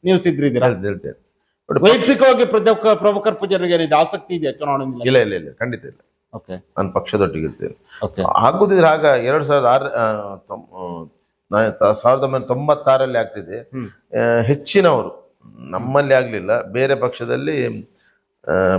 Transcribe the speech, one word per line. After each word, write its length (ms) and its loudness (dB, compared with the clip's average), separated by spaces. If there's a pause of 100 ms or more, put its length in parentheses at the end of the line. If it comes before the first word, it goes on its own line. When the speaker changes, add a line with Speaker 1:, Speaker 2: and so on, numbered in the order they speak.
Speaker 1:
ನೀವು 140 4
ಸಿದ್ಧರಿದ್ದೀರಾ? 480 0
Speaker 2:
ಹೇಳ್ತೇನೆ, 220 -2
ಹೇಳ್ತೇನೆ. 440 -10 (280)
ನೋಡಿ, 200 -2
Speaker 1:
ವೈಯಕ್ತಿಕವಾಗಿ 640 4
ಪ್ರಜಾ-, 520 2
ಪ್ರಭಾಕರ್ 400 0
ಪೂಜಾರಿಗೆ 380 -2
ಏನಿದೆ 200 0
ಆಸಕ್ತಿ 400 0
ಇದೆಯಾ 180 -4
ಚುನಾವಣೆಯಲ್ಲಿ? 540 -4
Speaker 2:
ಇಲ್ಲ, 120 4
ಇಲ್ಲ, 160 0
ಇಲ್ಲ, 180 -10
ಖಂಡಿತ 320 -8
ಇಲ್ಲ. 140 -20 (360)
Speaker 1:
ಓಕೆ. 200 -14 (240)
Speaker 2:
ನಾನು 140 -2
ಪಕ್ಷದೊಟ್ಟಿಗೆ 520 -2
ಇರ್ತೇನೆ. 600 -12
Speaker 1:
ಓಕೆ. 180 -6 (140)
Speaker 2:
ಆಗುದಿದ್ರೆ 500 4
ಆಗ 180 2
ಎರಡ್ 400 2
ಸಾವಿರದ 220 2
ಆರು, 180 2
ಆ, 520 -4
ತೊಂ-, 380 -16
ಆ, 280 -12 (500)
ನಾ-, 200 2
ತ-, 300 2
ಸಾವಿರದ 200 2
ಒಂಬೈನೂರ 260 -4
ತೊಂಬತ್ತಾರರಲ್ಲಿ 720 0
ಆಗ್ತಿದೆ. 420 -8
Speaker 1:
ಹ್ಮ್. 300 -14 (240)
Speaker 2:
ಆ, 260 2
ಹೆಚ್ಚಿನವರು 960 0 (340)
ನಮ್ಮಲ್ಲಿ 440 0
ಆಗ್ಲಿಲ್ಲ, 480 0
ಬೇರೆ 320 -2
ಪಕ್ಷದಲ್ಲಿ, 880 -4 (640)
ಆ, 300 2